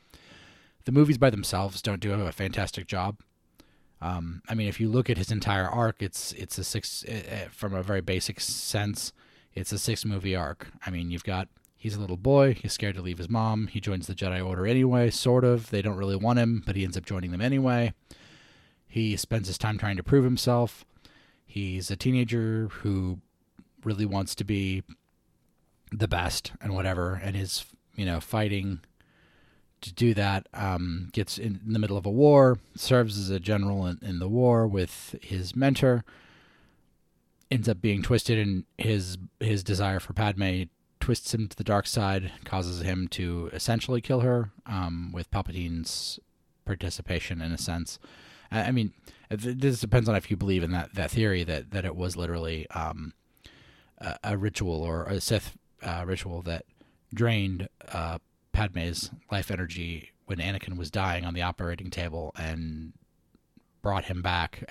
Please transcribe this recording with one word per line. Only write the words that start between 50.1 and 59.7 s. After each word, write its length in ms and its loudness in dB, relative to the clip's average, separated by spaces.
if 120 -2
you 80 0
believe 280 2
in 80 -2
that, 240 -4
that 160 -2
theory 320 2
that, 260 -4
that 140 -4
it 100 -6
was 220 -4
literally, 540 -4
um, 420 -6
a, 260 -8
a 120 -2
ritual 460 -2
or 220 -4
a 160 -2
Sith, 360 -2
uh, 200 -4
ritual 380 -6
that 220 -6
drained, 540 0
uh, 260 -4
Padme's 640 -2
life 220 -2
energy 580 -6